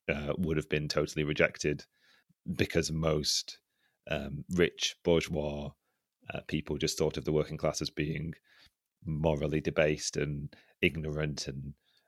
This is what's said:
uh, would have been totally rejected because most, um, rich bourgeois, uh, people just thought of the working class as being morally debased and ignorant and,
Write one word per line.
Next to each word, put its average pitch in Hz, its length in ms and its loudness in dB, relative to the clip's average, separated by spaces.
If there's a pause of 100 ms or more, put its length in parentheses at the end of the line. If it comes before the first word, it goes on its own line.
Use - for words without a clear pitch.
uh, 73 280 -2
would 80 200 2
have 76 120 -2
been 76 180 0
totally 78 360 0
rejected 76 600 2 (680)
because 82 360 2
most, 80 680 0 (500)
um, 71 420 -4
rich - 520 0
bourgeois, 76 680 2 (640)
uh, - 140 -6
people 76 300 -2
just 78 200 -2
thought 78 200 2
of 71 80 -6
the 78 60 0
working 76 260 0
class 76 240 0
as 73 80 -4
being 76 440 -4 (680)
morally 76 580 2
debased 76 560 2
and 73 380 -4 (260)
ignorant 76 640 0
and, 69 260 -8 (340)